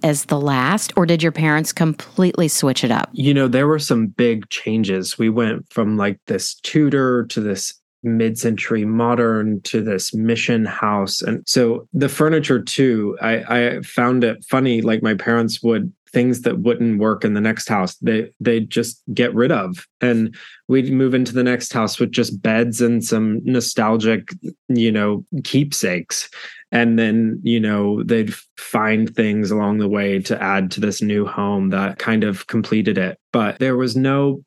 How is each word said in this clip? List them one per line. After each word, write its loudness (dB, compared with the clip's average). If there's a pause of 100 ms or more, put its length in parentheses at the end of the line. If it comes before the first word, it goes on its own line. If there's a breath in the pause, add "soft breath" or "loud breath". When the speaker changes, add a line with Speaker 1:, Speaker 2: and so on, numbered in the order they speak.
Speaker 1:
as 0
the 0
last, 0
or 4
did 2
your 2
parents 2
completely 0
switch 0
it 2
up? 0
Speaker 2:
You 2
know, 4
there 2
were 2
some 0
big 0
changes. -2
We 2
went -2
from, 0
like, -2
this -4
Tudor 2
to -4
this -4 (300)
mid-century 0
modern 0
to -2
this -4
mission 0
house. -2
And -4
so 2
the 0
furniture 2
too, 0
I, -2
I 0
found 0
it 0
funny, 0
like, 0
my 0
parents 0
would, 0 (200)
things 0
that 0
wouldn't 2
work 0
in 2
the 0
next -2
house, -2
they, -2
they'd 0
just -4 (100)
get 0
rid 4
of. -2 (160)
And 0 (340 loud breath)
we'd 2
move 2
into 0
the 2
next -2
house -2
with 0
just -2
beds 0
and 2
some 0
nostalgic, 0 (380)
you 2
know, -2 (160)
keepsakes. -2 (400 loud breath)
And 4
then, 2
you 2
know, 0
they'd 0 (240)
find 0
things 0
along 0
the 0
way 0
to -4
add 0
to -8
this -2
new 0
home -2
that -2
kind 0
of -4
completed 0
it. -4 (140)
But 0
there 0
was 0
no 0